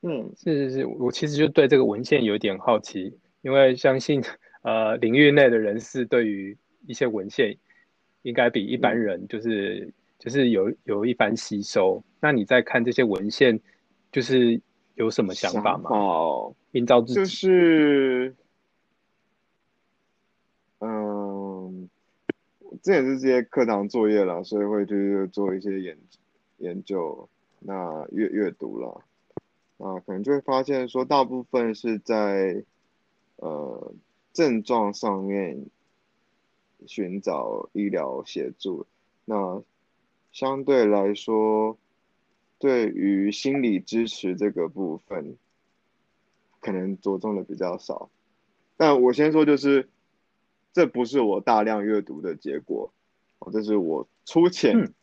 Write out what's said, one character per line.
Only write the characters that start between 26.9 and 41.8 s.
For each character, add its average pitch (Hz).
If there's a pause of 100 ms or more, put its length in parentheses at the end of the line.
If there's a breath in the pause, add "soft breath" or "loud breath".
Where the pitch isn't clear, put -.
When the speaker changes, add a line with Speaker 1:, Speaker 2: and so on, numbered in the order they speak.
Speaker 1:
那 87
阅-， 104
阅 101
读 53
啦。 60 (760)
那 95
可 95
能 98
就 127
会 143
发 131
现 131
说， 127
大 139
部 123
分 117
是 110
在， 101 (720)
呃， 73 (400)
症 123
状 110
上 101
面 95 (1200)
寻 95
找 58
医 101
疗 69
协 -
助。 92 (360)
那 98 (680)
相 135
对 131
来 104
说， 110 (800)